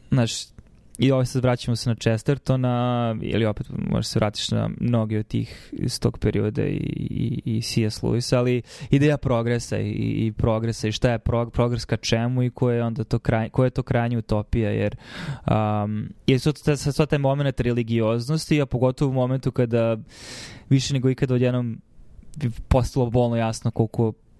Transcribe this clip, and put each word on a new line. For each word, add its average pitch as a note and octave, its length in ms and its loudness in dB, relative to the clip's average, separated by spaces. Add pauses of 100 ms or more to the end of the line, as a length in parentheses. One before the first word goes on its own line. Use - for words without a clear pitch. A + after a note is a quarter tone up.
(100)
znaš, C3+ 220 2 (680)
i C3 120 6
ovo C3 120 4
sad B2 180 -2
vraćamo B2 340 2
se - 140 -2
na A#2 40 2
Chestertona, A#2+ 1300 0
ili A2 240 0
opet - 200 -2 (240)
možeš A2 160 0
se - 120 0
vratiš G#2+ 320 0
na A2 200 0 (100)
mnoge A2 380 0
od G#2+ 80 -4
tih - 460 -6
iz - 280 -4
tog - 180 0
perioda G#2+ 460 0
i, G2 120 -2
i, - 680 -4
i A#2 180 -2
C A2+ 220 0
S G#2+ 180 -4
Lewis, A#2+ 340 0
ali B2 260 2 (280)
ideja D3 260 4
progresa A#2 640 -2
i, G#2 120 -2 (360)
i A2 60 -2
progresa A2+ 560 0
i G#2+ 40 -2
šta B2 180 0
je A#2 80 0
prog-, A#2 320 -2
progres A#2+ 340 0
ka - 120 -2
čemu A#2+ 460 0
i B2 80 0
koje B2 260 0
je A#2 80 0
onda A2+ 200 -2
to A#2 140 0
kraj-, A2+ 320 0
koja B2+ 160 2
je B2+ 40 2
to B2+ 120 -4
krajnja A#2 360 0
utopija, G#2+ 520 0
jer, G#2 260 -2 (500)
um, G#2+ 600 0 (180)
jer C3 140 2
su D3+ 120 0
to, D3 240 0
sva D3 300 0
taj D3 120 2
moment C#3 420 0
religioznosti, A#2+ 1000 0
a C#3 60 0
pogotovo B2+ 440 0
u C3 40 -2
momentu C3 360 0
kada A#2 460 2 (720)
više C3+ 240 2
nego C3 160 2
ikada B2+ 240 0
odjednom B2 460 0 (560)
bi A#2+ 140 -4 (180)
postalo B2 420 2
bolno A#2 260 2
jasno A2+ 340 -2
koliko A2+ 420 0 (280)